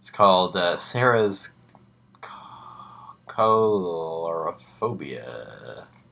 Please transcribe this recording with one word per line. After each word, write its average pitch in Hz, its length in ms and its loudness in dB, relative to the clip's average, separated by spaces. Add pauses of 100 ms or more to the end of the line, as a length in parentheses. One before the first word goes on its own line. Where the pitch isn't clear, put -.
It's - 100 -18
called, 92 460 4
uh, 87 200 2
Sarah's 113 720 2 (720)
co-, - 920 -18 (120)
coulrophobia. 82 2500 -2 (260)